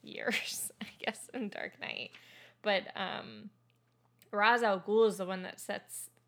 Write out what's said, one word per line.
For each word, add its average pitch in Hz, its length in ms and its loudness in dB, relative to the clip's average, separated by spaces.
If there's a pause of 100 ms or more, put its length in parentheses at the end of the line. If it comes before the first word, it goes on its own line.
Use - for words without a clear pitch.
years, - 760 -4
<laughs> - 40 -8
I 214 60 -8 (180)
guess, - 280 -6
in 226 160 -4
Dark - 300 -10
Knight. - 320 -8 (520)
But, 202 320 2
um, 214 560 -6 (800)
Ra's 226 320 6
al 196 160 4
Ghul 214 280 6
is 190 100 2
the 190 80 -4
one 185 180 -4
that - 160 -10
sets - 500 -8 (180)